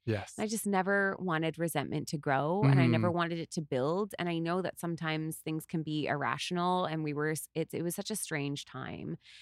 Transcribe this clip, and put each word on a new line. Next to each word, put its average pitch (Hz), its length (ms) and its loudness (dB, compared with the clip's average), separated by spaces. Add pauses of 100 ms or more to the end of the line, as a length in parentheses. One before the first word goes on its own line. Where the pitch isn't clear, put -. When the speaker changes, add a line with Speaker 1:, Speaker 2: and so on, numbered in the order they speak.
Speaker 1:
Yes. 104 320 -2
Speaker 2:
I 214 100 0
just 214 180 -4
never 196 520 2
wanted 160 400 0
resentment 156 500 -2
to 160 100 -4
grow, 151 480 2
and 135 140 8
I 123 80 8
never 117 220 4
Speaker 1:
Mm-hmm. - 0 -
Speaker 2:
wanted 170 280 0
it 165 140 -8
to 170 100 -2
build, 151 560 0
and 175 100 -2
I 170 100 0
know 170 240 0
that - 160 -4
sometimes 156 600 -2
things 156 260 -4
can 165 180 -2
be 151 240 0
irrational, 175 800 0
and 160 200 -2
we 151 100 -2
were 147 160 0
s-, 156 240 -4
it, 156 180 -2
it - 100 -2
was 170 120 -2
such - 160 -6
a 165 60 -4
strange 143 500 -4
time. - 500 -8 (260)